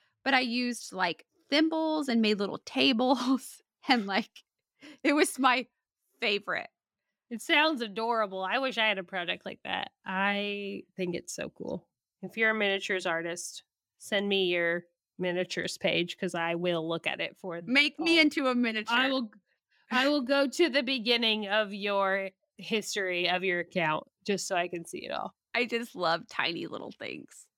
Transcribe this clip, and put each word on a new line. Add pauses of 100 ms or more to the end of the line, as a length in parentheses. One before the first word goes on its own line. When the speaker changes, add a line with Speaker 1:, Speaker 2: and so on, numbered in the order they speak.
(240)
Speaker 1:
but
I
used,
like, (240)
thimbles
and
made
little
<laughs>
tables, (260)
and,
like, (600)
it
was
my (520)
favorite. (600)
Speaker 2:
It
sounds
adorable.
I
wish
I
had
a
project
like
that. (140)
I (120)
think
it's
so
cool. (340)
If
you're
a
miniatures
artist, (340)
send
me
your (340)
miniatures
page
'cause
I
will
look
at
it
for
Speaker 1:
Make
me
Speaker 2:
all.
Speaker 1:
into
a (320)
Speaker 2:
I
Speaker 1:
miniature.
Speaker 2:
will, (600)
I
will
go
to
the
beginning
of
your (280)
history
of
your
account (180)
just
so
I
can
see
it
all. (200)
Speaker 1:
I
just
love
tiny
little
things. (120)